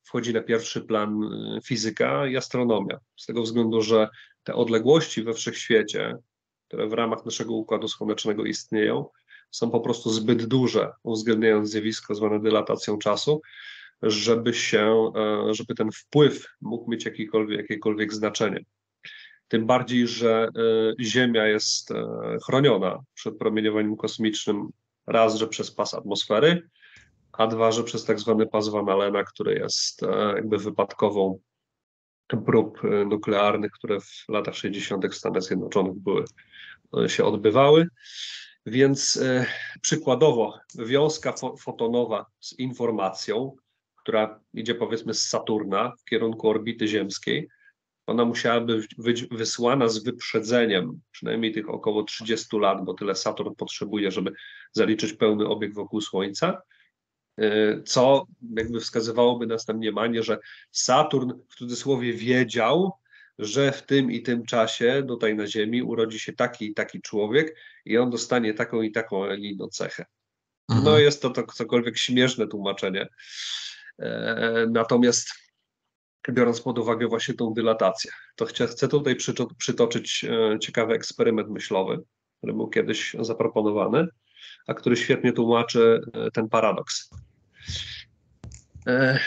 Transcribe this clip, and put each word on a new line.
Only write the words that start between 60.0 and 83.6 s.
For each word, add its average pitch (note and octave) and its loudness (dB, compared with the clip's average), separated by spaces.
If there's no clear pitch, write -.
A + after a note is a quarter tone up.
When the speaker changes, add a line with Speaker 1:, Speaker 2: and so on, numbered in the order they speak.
Speaker 1:
że G#2+ -2
Saturn C3 2
w - -20
cudzysłowie B2 -4
wiedział, A#2+ 2
że A#2+ 0
w - -8
tym C3+ 4
i A#2 -4
tym A#2+ -2
czasie A#2+ 2
tutaj A#2 0
na G#2 -4
Ziemi A2 -2
urodzi A2+ -2
się - -10
taki - -2
i - -10
taki E3+ -6
człowiek A2 0
i A2 2
on B2 2
dostanie A#2 0
taką A2+ -2
i A2 -4
taką, G#2+ -4
a G2 -4
nie G#2 -8
inną F#2 -8
cechę. - -8
No A2+ 2
Speaker 2:
Mhm. D3+ 8
Speaker 1:
jest D3 4
to, C3 0
to A#2+ -4
cokolwiek A#2 -2
śmieszne B2 2
tłumaczenie. G2 -4
E, A2+ -2
natomiast A#2+ 4
biorąc A#2+ 2
pod B2 -4
uwagę A2+ 0
właśnie A2+ -2
tą A2+ -2
dylatację, A2 0
to A2+ -2
chcia-, A#2+ -2
chcę - -2
tutaj C3 2
przyto-, - -4
przytoczyć, - 0
e, A2+ 0
ciekawy A2+ 0
eksperyment A2 0
myślowy, G2+ -2
który A2 -6
był A2 -4
kiedyś - -2
zaproponowany, A2 0